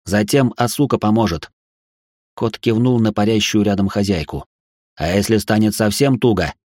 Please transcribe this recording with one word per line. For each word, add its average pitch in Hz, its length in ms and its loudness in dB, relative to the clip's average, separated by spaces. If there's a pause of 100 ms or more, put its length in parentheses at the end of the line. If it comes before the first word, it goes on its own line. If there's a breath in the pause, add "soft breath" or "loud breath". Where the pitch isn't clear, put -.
затем 107 520 0
Асука 120 420 -2
поможет». 107 520 0 (840)
Кот 113 240 -4
кивнул 120 400 2
на 110 140 2
парящую 107 520 0
рядом 98 240 0
хозяйку. 95 580 -4 (500)
«А 78 120 -4
если 101 300 0
станет 107 360 0
совсем 120 440 0
туго, 92 360 0 (160)